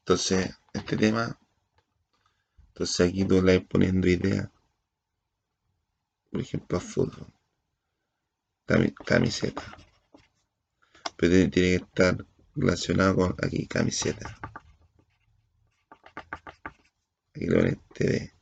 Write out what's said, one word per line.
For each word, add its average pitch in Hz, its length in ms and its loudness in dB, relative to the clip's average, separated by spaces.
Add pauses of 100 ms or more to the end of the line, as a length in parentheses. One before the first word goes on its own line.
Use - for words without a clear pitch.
Entonces, 92 540 -2 (200)
este - 240 -6
tema, 110 420 -2 (1300)
entonces - 400 0
aquí 95 160 0
tú 95 160 4
le 92 180 6
vas - 100 -4
poniendo 92 380 2
idea. 98 460 0 (1800)
Por - 120 -6
ejemplo, - 340 -6
a 90 40 -2
fútbol. - 520 -6 (1300)
Cami-, 50 280 2
camiseta. - 680 -2 (1500)
Pero 85 160 2
tiene, 90 180 6
tiene 90 200 2
que 90 140 2
estar - 420 0 (280)
relacionado 92 600 0
con 90 260 0
aquí, - 240 -4
camiseta. - 720 -4 (3000)
Aquí 147 120 -6
le 50 100 2
pones 50 220 2 (140)
T - 140 -4
V - 360 -4